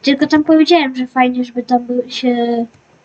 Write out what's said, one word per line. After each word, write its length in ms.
Tylko 240
tam 180
powiedziałem, 520
że 100
fajnie, 380
żeby 180
tam 240
by-, 240
się 560